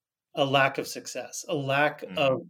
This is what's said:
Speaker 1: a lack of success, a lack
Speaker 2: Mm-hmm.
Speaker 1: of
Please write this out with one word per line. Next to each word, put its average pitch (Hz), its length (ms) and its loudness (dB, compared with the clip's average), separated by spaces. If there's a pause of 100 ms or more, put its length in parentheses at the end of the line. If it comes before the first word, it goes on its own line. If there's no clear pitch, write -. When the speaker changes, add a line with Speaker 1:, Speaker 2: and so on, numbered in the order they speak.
(360)
Speaker 1:
a 147 100 2
lack 135 320 4
of - 100 -4
success, - 600 -10
a 175 80 -2
lack 143 460 2
Speaker 2:
Mm-hmm. 180 160 -8
Speaker 1:
of 135 320 2